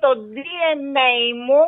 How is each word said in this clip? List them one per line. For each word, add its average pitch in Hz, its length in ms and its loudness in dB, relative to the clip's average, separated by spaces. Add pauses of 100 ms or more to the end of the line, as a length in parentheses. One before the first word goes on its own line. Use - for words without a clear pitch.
το 277 60 6 (240)
D 220 40 -14 (520)
N 277 60 -4 (180)
A 240 40 -2 (280)
μου, 277 220 4